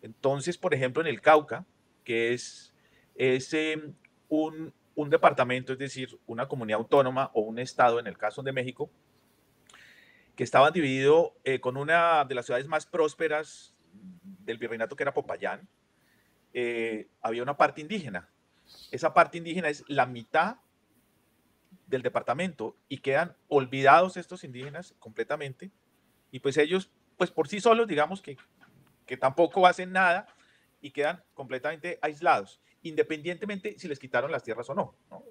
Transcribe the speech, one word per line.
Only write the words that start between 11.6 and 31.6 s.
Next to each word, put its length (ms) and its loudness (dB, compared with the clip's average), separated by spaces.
con 180 -4
una 480 4
de 80 -6
las 100 -4
ciudades 240 -4
más 160 -2
prósperas 920 -2
del 140 -8
virreinato, 360 -6
que 80 -6
era 120 -4
Popayán, 520 -6
eh, 560 -6
había 200 -6
una 140 -6
parte 240 2
indígena. 480 -10
Esa 240 -2
parte 240 4
indígena 320 -4
es 180 -8
la 160 0
mitad 520 -2
del 160 -4
departamento 720 -6
y 120 -12
quedan 360 -2
olvidados 720 4
estos 260 -14
indígenas 540 -14
completamente. 720 -8
Y 100 -14
pues 180 -2
ellos, 320 0
pues 140 0
por 180 -2
sí 100 -6
solos, 280 4
digamos 340 -2
que, 160 -16
que 100 -8
tampoco 500 4
hacen 260 2
nada 340 2
y 80 -16
quedan 320 -4
completamente 720 -8